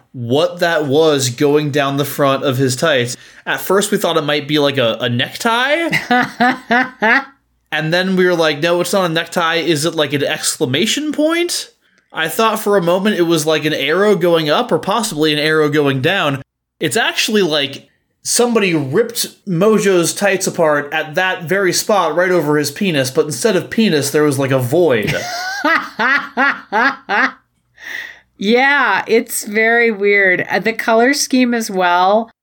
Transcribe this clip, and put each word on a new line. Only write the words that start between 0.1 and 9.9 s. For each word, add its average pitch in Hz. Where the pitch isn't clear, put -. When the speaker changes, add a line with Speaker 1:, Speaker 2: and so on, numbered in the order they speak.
Speaker 1:
what 143
that 170
was 139
going 147
down 139
the 143
front 135
of 139
his 127
tights. 127
At 151
first, 196
we 202
thought 175
it 160
might 147
be, 151
like, 139
a, 113
a 123
necktie. 233
Speaker 2:
<laughs> 247
Speaker 1:
And 156
then 185
we 185
were 180
like, 156
"No, 175
it's 175
not 185
a -
necktie. 165
Is 151
it, 165